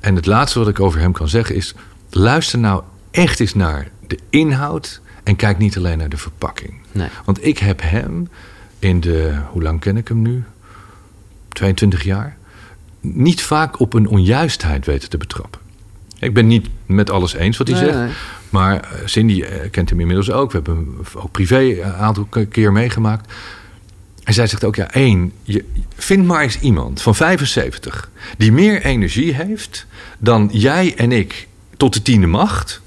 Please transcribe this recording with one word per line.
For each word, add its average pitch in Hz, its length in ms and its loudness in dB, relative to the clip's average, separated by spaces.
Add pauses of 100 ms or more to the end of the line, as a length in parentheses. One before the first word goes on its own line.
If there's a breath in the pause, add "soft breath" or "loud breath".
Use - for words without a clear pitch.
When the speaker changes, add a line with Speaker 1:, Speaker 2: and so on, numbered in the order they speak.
Speaker 1:
En 98 160 2
het 85 100 0
laatste 120 320 2
wat 113 100 2
ik 101 120 0
over 85 200 2
hem 90 120 2
kan 82 160 -2
zeggen 110 260 0
is: - 200 -6 (360 loud breath)
luister 123 480 2
nou 104 240 2 (280)
echt - 300 2
eens 107 140 0
naar 76 340 -2 (180)
de - 120 -8 (120)
inhoud 147 720 -2 (220 loud breath)
en 101 140 2
kijk 101 220 0
niet 104 180 2
alleen 87 220 -2
naar 78 100 -4
de 71 80 -8
verpakking. - 580 -10 (180)
Speaker 2:
Nee. 92 160 -4 (160 loud breath)
Speaker 1:
Want 98 220 -2
ik 156 120 0
heb 98 240 0
hem 131 460 -4 (500 loud breath)
in 90 220 2
de, 80 340 -2 (160)
hoe 85 120 -4
lang 80 180 -2
ken 101 160 -2
ik 117 120 -4
hem 113 140 0
nu? 120 220 -2 (1040 loud breath)
Tweeëntwintig 95 560 0
jaar. 104 320 -4 (640 loud breath)
Niet 143 420 0
vaak 147 380 -2
op 120 140 0
een 110 140 4
onjuistheid 98 760 0
weten 69 240 -4
te 87 80 -6
betrappen. - 420 -12 (580)
Ik 117 160 -4
ben 113 120 6
niet 113 200 4 (200)
met 98 240 2
alles 92 240 0
eens 92 220 0
wat 127 120 -2
hij 120 120 2
Speaker 2:
Nee, 143 80 4
Speaker 1:
zegt. 151 100 0
Speaker 2:
nee. 120 140 -4 (380 loud breath)
Speaker 1:
Maar, 95 300 2
eh, - 80 -16 (160)
Cindy, 107 380 2
eh, 90 280 -8
kent 90 200 -2
hem 85 100 0
inmiddels 90 300 0
ook. 131 220 0
We - 40 -2
hebben 82 180 -2
hem 69 460 -8
ook - 100 -10
privé 104 520 2
een 95 100 -6
aantal 104 320 0
ke-, 104 220 -2
keer 107 260 2
meegemaakt. 110 600 0 (920 loud breath)
En 104 100 2
zij 117 120 2
zegt 104 180 -4
ook: 107 120 0
"Ja, 92 140 -4
één, 101 420 4 (100)
je, - 220 -4 (320)
vind 196 300 2
maar 170 160 2
eens 127 180 -2
iemand 69 420 0
van 113 120 4
vijfenzeventig 143 960 -2 (280 loud breath)
die 107 140 6
meer 190 320 4
energie 123 500 0
heeft 196 520 -8 (320 loud breath)
dan 110 340 4
jij 147 440 2
en 120 160 0
ik - 360 -2 (280)
tot 131 180 4
de 107 80 -4
tiende 104 240 4
macht. 95 600 0